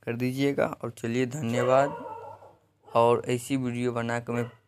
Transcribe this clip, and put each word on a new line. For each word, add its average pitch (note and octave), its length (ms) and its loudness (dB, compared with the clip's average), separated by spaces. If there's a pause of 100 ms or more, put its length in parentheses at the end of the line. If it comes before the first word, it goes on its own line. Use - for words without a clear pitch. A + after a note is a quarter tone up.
कर A#2+ 140 -6
दीजिएगा। C3+ 500 0
और B2+ 260 -6
चलिए A#2+ 360 -2
धन्यवाद, B2+ 600 2 (960)
और A#2 400 4
ऐसी B2+ 300 -2
वीडियो B2 340 -2
बना A#2 280 -2
के A#2 120 -8
मैं A#2+ 160 -2 (200)